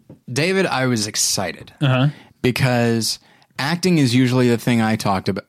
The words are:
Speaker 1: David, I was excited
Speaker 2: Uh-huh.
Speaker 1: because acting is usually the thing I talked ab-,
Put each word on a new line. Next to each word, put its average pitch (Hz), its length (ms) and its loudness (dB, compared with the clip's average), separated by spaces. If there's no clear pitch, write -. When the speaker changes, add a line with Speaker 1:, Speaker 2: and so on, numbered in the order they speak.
Speaker 1:
David, 180 340 0
I 131 220 -2
was 113 180 0
excited - 640 -6
Speaker 2:
Uh-huh. 131 260 2
Speaker 1:
because 120 800 0
acting 170 400 0
is 123 160 2
usually 127 340 2
the 120 80 2
thing 117 240 0
I 110 140 0
talked 101 340 -2
ab-, 92 200 -6